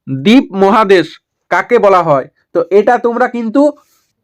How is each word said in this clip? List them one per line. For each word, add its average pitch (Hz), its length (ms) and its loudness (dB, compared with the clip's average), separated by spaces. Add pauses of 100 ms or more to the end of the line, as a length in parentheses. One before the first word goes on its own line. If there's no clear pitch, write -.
দ্বীপ 143 400 0 (160)
মহাদেশ 196 440 2 (440)
কাকে 190 280 -2
বলা 190 240 2
হয়? 143 240 -2 (260)
তো 170 80 -2 (180)
এটা 240 200 2
তোমরা 240 300 -2
কিন্তু 233 340 -4 (600)